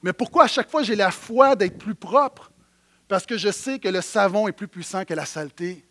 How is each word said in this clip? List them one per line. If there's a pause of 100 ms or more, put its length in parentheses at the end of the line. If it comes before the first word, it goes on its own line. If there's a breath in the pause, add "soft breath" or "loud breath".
Mais
pourquoi
à
chaque
fois
j'ai
la
foi
d'être
plus
propre ? (560 soft breath)
Parce
que
je
sais
que
le
savon
est
plus
puissant
que
la
saleté.